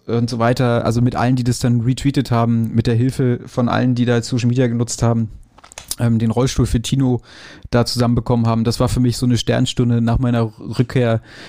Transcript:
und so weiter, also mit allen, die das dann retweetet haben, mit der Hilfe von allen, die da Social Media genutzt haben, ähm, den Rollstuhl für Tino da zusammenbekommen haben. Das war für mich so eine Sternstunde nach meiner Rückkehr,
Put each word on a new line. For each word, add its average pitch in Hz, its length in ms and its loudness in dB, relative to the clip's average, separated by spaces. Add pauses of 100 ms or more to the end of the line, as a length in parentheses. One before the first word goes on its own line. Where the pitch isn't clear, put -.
und 117 220 0
so 117 100 -6
weiter, 120 460 2
also 117 160 0
mit 120 160 2
allen, 127 200 2
die 123 80 -2
das 123 160 -2
dann 120 200 2
retweetet 131 500 -2
haben, 117 440 0
mit 113 120 2
der 120 80 2
Hilfe 123 520 0
von 120 220 -2
allen, 127 260 2
die 120 100 0
da 120 180 2
Social 120 260 -2
Media 123 180 2
genutzt 120 360 -4
haben, 117 280 0 (680)
ähm, 117 200 2
den 113 120 0
Rollstuhl 120 360 0
für 120 160 0
Tino 127 400 0 (480)
da 120 160 2
zusammenbekommen 120 600 0
haben. 113 180 0
Das 113 160 -2
war 127 80 2
für 127 120 0
mich 120 160 2
so 127 100 -2
eine 123 120 2
Sternstunde 120 640 0
nach 113 180 0
meiner 120 240 0 (160)
Rückkehr, 117 640 -2 (260)